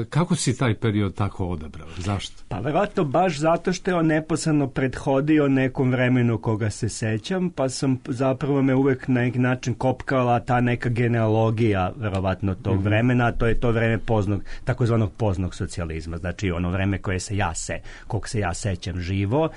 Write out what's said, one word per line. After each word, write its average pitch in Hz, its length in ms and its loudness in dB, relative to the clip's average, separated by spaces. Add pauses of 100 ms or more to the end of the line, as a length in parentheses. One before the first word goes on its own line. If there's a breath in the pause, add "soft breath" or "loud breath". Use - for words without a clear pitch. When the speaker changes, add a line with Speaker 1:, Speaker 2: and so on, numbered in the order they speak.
Speaker 1:
kako 170 300 0
si - 220 0
taj 123 180 0
period 104 380 0
tako 98 340 -4
odabrao? 80 400 -8 (100)
Zašto? 92 500 -6
Speaker 2:
Pa 101 120 -6
verovatno 175 460 0
baš 165 320 0
zato 165 360 2
što - 180 -4
je 180 40 0
on 165 120 2
neposredno 156 600 2
prethodio 143 800 2
nekom 131 440 2
vremenu 123 460 4
koga 110 320 0
se 107 200 -4
sećam, 117 600 -2
pa 135 200 -2
sam 131 360 0
zapravo 135 560 0
me 131 140 4
uvek 135 320 2
na 123 140 2
neki 123 180 0
način 123 340 0
kopkala 123 680 0
ta 123 220 0
neka 123 280 0
genealogija 113 1080 2
verovatno 95 580 0
tog 95 200 -2
Speaker 1:
Mhm. 95 80 0
Speaker 2:
vremena, 120 420 2
a 113 60 2
to 120 140 0
je 113 100 4
to 120 160 2
vreme 113 280 2
poznog, 101 440 0 (200 loud breath)
takozvanog 113 500 2
poznog 95 420 -2
socijalizma, 82 640 -6
znači 87 340 -2
ono 87 180 0
vreme 95 280 0
koje 92 220 -4
se 101 180 -6
ja 90 160 0
se-, - 240 -8 (300 loud breath)
kog - 200 -6
se 107 120 -4
ja 90 140 0
sećam 90 460 -4
živo, 101 580 0